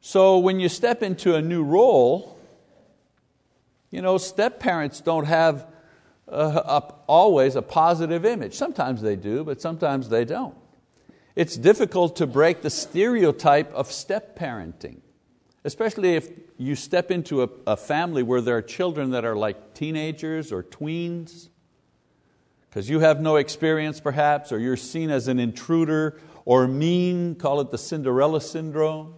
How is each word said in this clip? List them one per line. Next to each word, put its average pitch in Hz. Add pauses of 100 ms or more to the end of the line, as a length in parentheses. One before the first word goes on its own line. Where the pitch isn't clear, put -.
So 190
when 190
you 180
step 240
into 185
a 156
new 165
role, 165 (1500)
you 185
know, 185
step 214
parents 160
don't 160
have, 160 (640)
uh, 151
a, 143 (120)
always 147
a 113
positive 165
image. 196
Sometimes 131
they 107
do, 104
but 147
sometimes 147
they 117
don't. 202 (800)
It's 165
difficult 175
to 160
break 151
the -
stereotype 160
of -
step -
parenting, 101 (680)
especially 196
if 156 (300)
you 135
step 175
into 156
a, 117 (180)
a 107
family 156
where 123
there 117
are 107
children 151
that 120
are, 113
like, 104
teenagers 156
or 92
tweens, 170 (1200)
'cause 101
you 151
have 156
no 156
experience 151
perhaps, 147
or 110
you're 123
seen 160
as 127
an 127
intruder 156 (240)
or 127
mean, 175
call 147
it 127
the 117
Cinderella 143
syndrome. 156